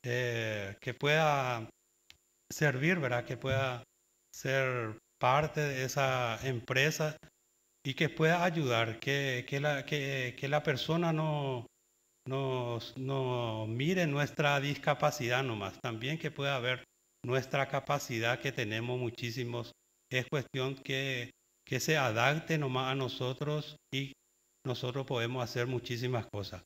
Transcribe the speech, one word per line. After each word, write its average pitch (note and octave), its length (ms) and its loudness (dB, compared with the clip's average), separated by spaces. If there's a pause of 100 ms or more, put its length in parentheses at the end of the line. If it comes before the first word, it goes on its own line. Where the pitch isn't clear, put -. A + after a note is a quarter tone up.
eh, A2+ 760 -2
que B2+ 120 -6
pueda C#3 760 2 (800)
servir, D3+ 500 2
¿verdad? A#2+ 260 0
Que C3 100 -4
pueda C3 480 -2 (500)
ser B2+ 640 0 (220)
parte D3 400 4
de C#3 240 -2
esa B2+ 640 0
empresa C3+ 720 2 (680)
y C3 80 -2
que D3+ 160 2
pueda E3 340 4
ayudar, B2 560 2
que, C3+ 480 0
que C#3 120 -2
la, C#3+ 260 0
que, C3+ 540 -2
que C#3 80 -2
la D3 160 2
persona D#3+ 500 2
no, D3 540 0 (600)
no, B2+ 520 -2 (160)
no B2+ 720 -2
mire D#3 400 2
nuestra C#3+ 520 2
discapacidad C#3 840 2
nomás, G#2 380 -4
también B2 360 -4
que D#3+ 140 -6
pueda C#3 280 -2
ver B2 240 -2 (400)
nuestra C3 440 0
capacidad C3 720 0
que C#3 120 -2
tenemos A#2+ 460 -2
muchísimos. A#2+ 760 -4 (400)
Es B2+ 140 2
cuestión C3+ 480 -4
que, C3+ 560 -4 (340)
que C3 160 -2
se D#3+ 160 2
adapte C#3 640 4
nomás C3 340 0
a C3+ 40 0
nosotros C#3 800 -2 (180)
y C3+ 200 -2 (520)
nosotros B2+ 400 -2
podemos B2 380 0
hacer A#2+ 240 -2
muchísimas B2 640 -2
cosas. G2 320 -8